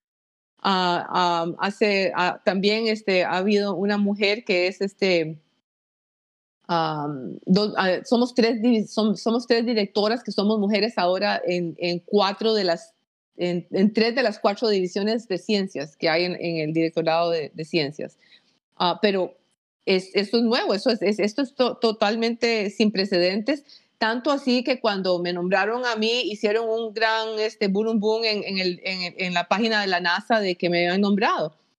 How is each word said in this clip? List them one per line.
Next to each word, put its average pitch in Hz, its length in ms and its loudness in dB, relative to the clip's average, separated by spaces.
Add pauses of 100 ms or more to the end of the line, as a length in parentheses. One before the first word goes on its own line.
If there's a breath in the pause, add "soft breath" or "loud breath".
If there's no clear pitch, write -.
(600)
Ah, 175 800 0
am, 170 160 -4
hace, 196 560 0
ah, - 280 -2
también, 208 440 0
este, 202 360 0
ha 170 140 0
habido 202 380 2
una 202 220 0
mujer 202 460 0
que 180 240 2
es, 185 140 -4
este, 170 560 0 (1300)
am, 151 800 -2
do-, 202 320 2
ah, 185 260 2
somos 240 320 0
tres 226 260 2
divi-, 220 240 2
som-, 214 300 0
somos 233 320 -2
tres 233 180 2
directoras 214 580 0
que 202 100 -10
somos 214 260 2
mujeres 208 380 0
ahora 190 480 0
en, 175 320 -2
en 175 220 -2
cuatro 202 540 0
de 202 120 0
las, 170 280 -2 (440)
en, 175 340 -2
en 208 220 2
tres 226 200 2
de 254 100 0
las 214 160 -2
cuatro 202 280 0
divisiones 208 640 0
de 180 80 -2
ciencias 190 580 -4
que 165 140 -2
hay 175 160 2
en, 180 80 -4
en 170 240 -4
el 156 160 -2
directorado 165 580 0
de, 160 240 -2
de 156 80 -10
ciencias. - 560 -4 (560 soft breath)
Ah, 175 260 0
pero 196 360 0 (480)
es, 185 300 0
esto 202 200 0
es 233 80 4
nuevo, 247 300 0
eso 202 160 0
es, - 120 0
es, 208 160 0
esto 208 260 -2
es - 120 -8
to-, - 220 0
totalmente 226 920 0
sin 214 200 2
precedentes, 196 720 0 (340 soft breath)
tanto 240 340 0
así 254 320 0
que 254 160 0
cuando 190 400 0
me 175 120 -2
nombraron 190 540 0
a 233 100 0
mí, 226 280 0
hicieron 214 440 -2
un 226 240 -4
gran, 220 460 0
este, 214 300 -2
boom, 214 320 0
boom 220 240 0
en, 214 200 -2
en 190 140 -6
el, 180 260 -2
en, 180 320 -8
en 185 200 -4
la 175 120 0
página 214 320 2
de 202 60 0
la 180 140 0
nasa 185 400 0
de 190 160 0
que 175 160 -2
me 175 160 2
habían 185 140 2
nombrado. 202 520 0 (260)